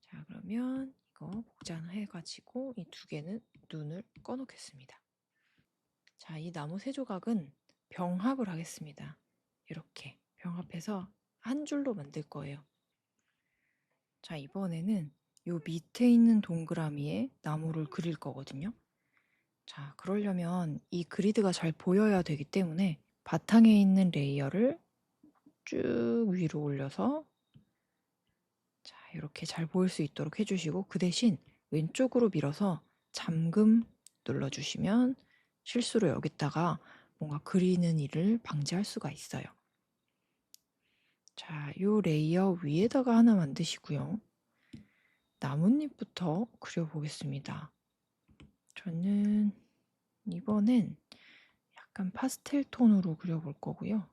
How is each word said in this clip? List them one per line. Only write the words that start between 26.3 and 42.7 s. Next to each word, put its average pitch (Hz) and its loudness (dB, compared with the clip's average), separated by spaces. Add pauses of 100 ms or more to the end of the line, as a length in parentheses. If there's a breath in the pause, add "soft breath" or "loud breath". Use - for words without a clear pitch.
위로 170 0
올려서, 147 -4 (1600)
자, - -20 (180)
이렇게 156 -12
잘 165 -6
보일 185 2
수 175 -4
있도록 151 -6
해주시고, 185 -2
그 - -6
대신 180 2 (320 soft breath)
왼쪽으로 233 2
밀어서 151 -2 (300)
잠금 208 4 (420)
눌러주시면 147 0 (480 soft breath)
실수로 226 0
여기다가 151 -2 (380 loud breath)
뭔가 147 -6
그리는 175 2
일을 165 0
방지할 156 -4
수가 151 -8
있어요. 131 -12 (1900)
자, 147 -10
요 208 4
레이어 170 4
위에다가 233 2